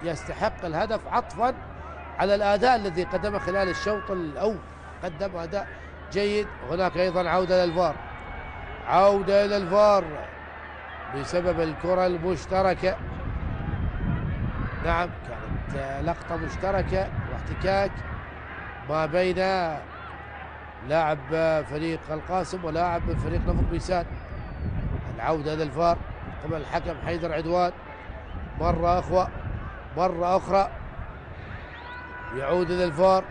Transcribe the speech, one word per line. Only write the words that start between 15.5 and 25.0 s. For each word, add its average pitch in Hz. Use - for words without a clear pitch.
لقطة 170
مشتركة 185
واحتكاك 196
ما 156
بين 180
لاعب 156
فريق 156
القاسم 175
ولاعب 170
من 165
فريق 160
نفط 170
ميسان. 170